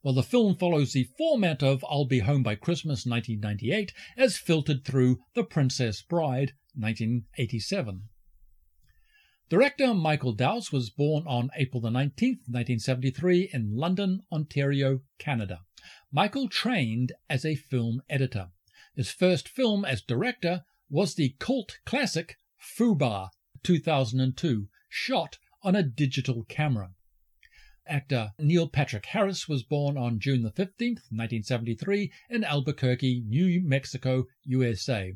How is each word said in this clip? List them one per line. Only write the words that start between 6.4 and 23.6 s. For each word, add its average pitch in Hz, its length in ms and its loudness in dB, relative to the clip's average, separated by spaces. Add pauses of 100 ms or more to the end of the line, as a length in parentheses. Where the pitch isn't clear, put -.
nineteen 113 520 -2 (120)
eighty-seven. 113 640 -4 (1500)
Director 247 460 4
Michael 151 380 2
Dowse 151 400 0
was 123 180 -2
born 147 380 0
on 123 280 0
April 135 240 -2
the 113 80 -2
nineteenth, 143 600 0
nineteen 120 320 -2
seventy-three 135 720 0
in 110 240 -2
London, 185 560 0
Ontario, 139 680 0 (180)
Canada. 101 400 -4 (500)
Michael 208 380 0
trained 127 640 0 (180)
as 139 140 -2
a 156 100 0
film 120 560 -2
editor. 123 380 -2 (480)
His 120 160 -4
first 180 360 2
film 202 360 0
as 127 180 -4
director 175 600 -2 (260)
was 175 240 0
the 139 240 0
cult 247 480 -2
classic 226 520 -2 (220)
Fubar, 135 680 0 (340)